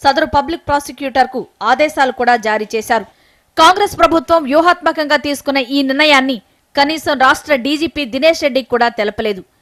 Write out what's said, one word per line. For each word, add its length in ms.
సదరు 300
పబ్లిక్ 340
ప్రాసిక్యూటర్కు 720
ఆదేశాలు 500
కూడా 140
జారీ 280
చేశారు. 320
కాంగ్రెస్ 440
ప్రభుత్వం 480
వ్యూహాత్మకంగా 680
తీసుకున్న 340
ఈ 40
నిర్ణయాన్ని 460
కనీసం 360
రాష్ట్ర 300
డీజీపీ 380
దినేష్ 300
రెడ్డికి 280
కూడా 160
తెలపలేదు. 440